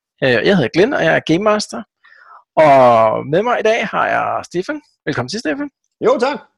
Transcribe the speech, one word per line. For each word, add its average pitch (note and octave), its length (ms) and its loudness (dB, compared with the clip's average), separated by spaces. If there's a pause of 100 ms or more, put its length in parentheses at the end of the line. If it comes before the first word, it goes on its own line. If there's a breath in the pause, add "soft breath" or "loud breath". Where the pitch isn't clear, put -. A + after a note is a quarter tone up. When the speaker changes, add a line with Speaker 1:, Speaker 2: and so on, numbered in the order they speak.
(240)
Speaker 1:
Øh, C3+ 60 2
jeg B2+ 260 2
hedder E3+ 180 0
Glenn, A3 200 2
og - 100 -2
jeg D#3+ 120 2
er D3 40 0
Game E3+ 240 -2
Master. G#3 400 -2 (720 loud breath)
Og A#2+ 720 4
med D#3+ 160 0
mig A#3 160 -2
i G#3 40 -6
dag A3 240 0
har - 200 -2
jeg A2+ 380 -4
Stefan. C#4+ 360 -8 (240)
Velkommen B2+ 240 -6
til, F#3 100 -8
Stefan. C#4+ 300 -6 (360)
Speaker 2:
Jo, B3 140 2
tak. C4 200 -2 (180)